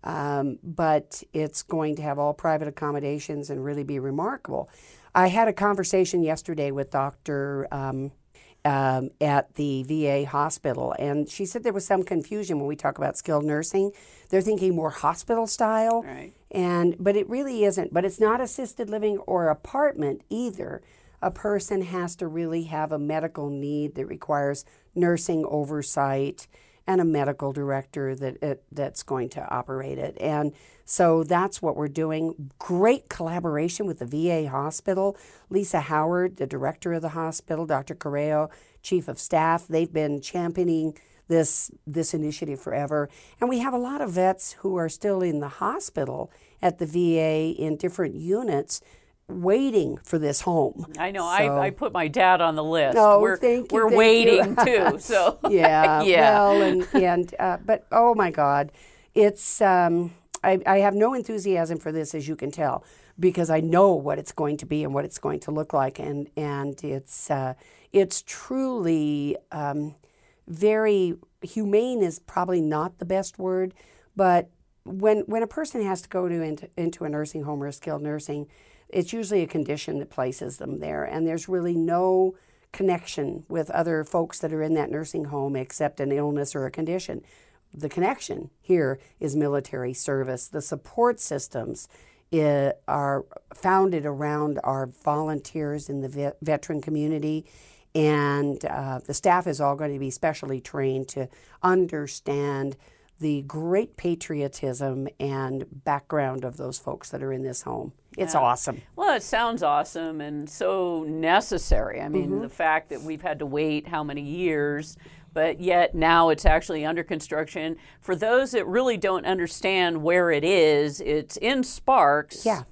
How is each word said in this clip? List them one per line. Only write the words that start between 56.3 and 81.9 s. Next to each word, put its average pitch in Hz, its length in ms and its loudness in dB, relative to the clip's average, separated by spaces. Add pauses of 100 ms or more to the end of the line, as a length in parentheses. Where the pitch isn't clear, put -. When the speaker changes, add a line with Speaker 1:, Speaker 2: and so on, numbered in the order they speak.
Speaker 1:
well, 202 280 6
and, 185 320 2
and, 175 460 4
uh, 180 260 0
but, 226 280 2
oh, 233 220 8
my 190 160 2
God. 143 420 2 (420)
It's, 208 460 4
um, 175 520 4 (300)
I, 190 240 4
I 196 120 6
have 202 140 4
no 220 200 4
enthusiasm 185 640 -2
for 156 140 -6
this, 156 200 -4
as 147 140 -6
you 156 80 -4
can 143 160 -6
tell, 143 320 -2 (340)
because 170 320 2
I 160 120 4
know 175 320 6
what 147 260 -2
it's - 140 -12
going 147 240 -2
to 147 80 -10
be 151 180 -4
and 139 100 -4
what 143 120 -2
it's - 140 -10
going - 220 -4
to 156 100 -8
look 156 200 -4
like, 135 280 0
and, 143 360 -6
and 143 480 -6
it's, 139 480 -6
uh, 131 220 -2 (400)
it's 190 340 2
truly, 165 1080 -2 (160)
um, 147 420 -6 (540)
very 202 640 2 (280)
humane 220 600 0
is 165 180 0
probably 180 400 -2
not 156 400 -2
the 175 60 -8
best 190 340 -4
word, 185 340 -2 (440)
but 180 320 4 (340)
when, 208 440 2
when 226 160 0
a 233 40 -2
person 294 340 -6
has 190 200 -2
to - 80 -16
go 180 180 -2
to 170 140 -2
into, 160 340 -6
into 165 300 -4
a 151 40 -4
nursing 151 340 -6
home 143 200 -6
or 143 40 -6
a 139 60 -8
skilled 151 280 -6
nursing, 147 460 -6 (420)
it's 175 220 -2
usually 208 300 0
a 165 60 -2
condition 151 500 -4
that 143 140 -8
places 127 460 -6
them 143 220 -8
there, 151 240 -6
and 160 220 -4
there's 160 240 -4
really 175 240 -2
no 185 640 2 (360)